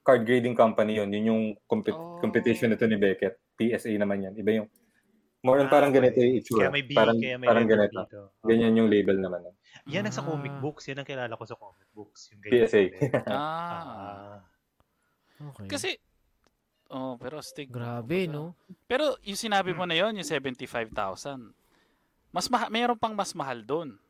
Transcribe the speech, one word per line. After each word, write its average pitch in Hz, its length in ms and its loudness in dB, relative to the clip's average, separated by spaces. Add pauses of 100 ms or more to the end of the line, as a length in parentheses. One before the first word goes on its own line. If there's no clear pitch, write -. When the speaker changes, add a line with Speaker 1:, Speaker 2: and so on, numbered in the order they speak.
Speaker 1:
card 123 240 6
grading 120 320 2
company 110 400 4
yun. 101 160 -2
Yun 104 160 -2
yung 110 140 2 (260)
compet-, 107 260 -2
Speaker 2:
Oh. 165 240 -12
Speaker 1:
competition 113 540 0
nito 110 160 2
ni 110 80 2
Beckett. 98 400 0 (180)
P 117 160 0
S 107 140 -4
A 117 80 -4
naman 101 320 -2
yan. 95 100 -12
Iba 107 220 0
yung... 107 120 -4 (760)
More 131 160 6
on 135 80 4
Speaker 3:
Ah, 135 80 4
Speaker 1:
parang 143 160 6
ganito 127 240 6
Speaker 3:
okay. 123 80 6
Speaker 1:
yung 127 160 4
itsura. 110 240 0
Speaker 3:
Kaya - 80 0
may 143 100 0
B, 127 140 -10
Speaker 1:
Parang, 113 240 6
Speaker 3:
kaya 127 160 -4
may 127 100 -4
Speaker 1:
parang 113 220 6
Speaker 3:
letter 110 100 6
Speaker 1:
ganito. 101 220 0
Speaker 3:
dito. 101 200 -12 (220)
Speaker 1:
Ganyan 113 320 4
yung 113 140 4
label 98 320 4
naman 90 240 -4
nun. 87 120 -20 (300)
Speaker 3:
Yan 185 220 -4
ang - 80 -8
sa 202 80 -8
Speaker 4:
Ah. 151 80 -6
Speaker 3:
comic 143 260 -8
books. 147 300 -10
Yan 135 100 -10
ang 135 80 -12
kilala 123 300 -8
ko 117 80 -12
sa 117 100 -14
comic - 380 -20
books. - 400 -20
Yung 101 80 -20
ganyan 104 160 0
Speaker 1:
P 113 100 6
S - 60 -2
A. 107 80 8
Speaker 3:
yung 92 160 2
letter. 127 340 -2
Speaker 2:
Ah. 165 540 -6
Speaker 3:
Ah. 101 540 -16 (1040)
Speaker 4:
Okay. 135 320 -16
Speaker 2:
Kasi... - 180 -6 (1000)
Oh, 131 240 -8
pero 131 240 -14
stigma. 135 320 -14
Speaker 4:
Grabe, 120 560 -6
no? 156 240 -10 (320)
Speaker 2:
Pero 277 400 -2
yung 196 160 -8
sinabi 196 320 0
mo 175 160 -4
na 165 80 0
yun, 196 160 2
yung 185 160 -8
seventy-five 131 640 -6
thousand, 110 640 -8 (720)
mas 180 240 -6
maha-, 233 160 0
meron 233 320 0
pang 220 160 -4
mas 196 160 -4
mahal 131 320 -8
dun. 135 320 -6 (120)